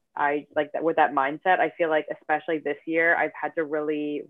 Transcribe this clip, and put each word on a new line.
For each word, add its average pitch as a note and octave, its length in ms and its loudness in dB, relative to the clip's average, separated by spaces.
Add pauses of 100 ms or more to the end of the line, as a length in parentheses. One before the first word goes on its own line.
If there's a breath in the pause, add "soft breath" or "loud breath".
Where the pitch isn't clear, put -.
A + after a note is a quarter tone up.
(160)
I D3 380 -2
like D3+ 200 -2
that, - 100 -4
with D#3+ 140 0
that D3 160 4
mindset. D3 460 2
I D#3 180 2
feel E3+ 120 0
like, D#3 180 0 (120)
especially D#3 380 -2
this C#3+ 180 -4 (100)
year, E3 300 2
I've D3+ 240 0
had D3+ 160 -6
to E3 80 -2
really D3+ 680 -4